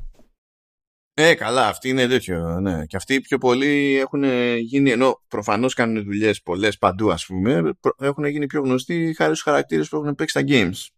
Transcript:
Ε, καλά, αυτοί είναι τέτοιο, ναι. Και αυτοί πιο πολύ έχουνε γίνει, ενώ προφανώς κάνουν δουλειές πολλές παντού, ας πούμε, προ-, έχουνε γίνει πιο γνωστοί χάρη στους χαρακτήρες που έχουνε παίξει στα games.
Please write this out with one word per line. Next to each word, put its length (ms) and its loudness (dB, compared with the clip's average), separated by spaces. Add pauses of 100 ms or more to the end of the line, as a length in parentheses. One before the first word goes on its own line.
(1160)
Ε, 200 6
καλά, 320 2
αυτοί 220 -4
είναι 180 2
τέτοιο, 520 -2
ναι. 260 -2
Και 100 -10
αυτοί 260 -2
πιο 160 -2
πολύ 600 2
έχουνε 580 0
γίνει, 340 0
ενώ 380 2
προφανώς 460 -2
κάνουν 300 -2
δουλειές 380 0
πολλές 360 -2
παντού, 340 2
ας 140 -4
πούμε, 540 0
προ-, 200 0
έχουνε 300 -2
γίνει 160 -4
πιο 160 -4
γνωστοί 560 -2
χάρη 120 0
στους 140 -2
χαρακτήρες 460 0
που 60 -6
έχουνε 200 -4
παίξει 240 -4
στα 80 0
games. 400 2 (100)